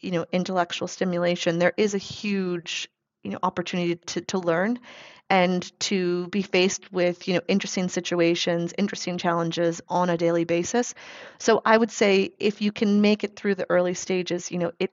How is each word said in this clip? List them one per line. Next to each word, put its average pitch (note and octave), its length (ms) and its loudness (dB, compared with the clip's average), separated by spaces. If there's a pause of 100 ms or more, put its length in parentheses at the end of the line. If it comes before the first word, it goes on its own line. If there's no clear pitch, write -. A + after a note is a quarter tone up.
you F#3+ 100 -8
know, E3 200 -2
intellectual F3+ 560 -2
stimulation. F3 720 0
There F3 180 2
is G#3 160 2
a G3+ 40 0
huge, F#3 920 -4 (340)
you G3 80 -8
know, - 120 -8
opportunity F3 520 -4
to, - 260 -10
to F#3+ 180 -4
learn F#3 400 0 (500)
and F#3 500 2
to F3+ 480 0
be G3 140 -2
faced F#3 500 0
with, F3 340 0
you F#3+ 100 0
know, - 120 0
interesting F#3+ 400 0
situations, F3 880 0
interesting F#3 400 -4
challenges E3+ 720 0
on F3+ 220 2
a E3+ 80 2
daily E3+ 260 2
basis. F3 500 -2 (460)
So A3+ 260 2
I A3 120 6
would A3+ 120 2
say G3 480 4
if G#3 240 -2
you G#3 120 0
can G#3 260 2
make G#3 240 4
it G#3 140 -6
through G3+ 180 0
the F#3 140 -4
early F3+ 240 2
stages, F3+ 580 -4
you F3 60 -4
know, E3+ 200 -2
it F#3 160 -2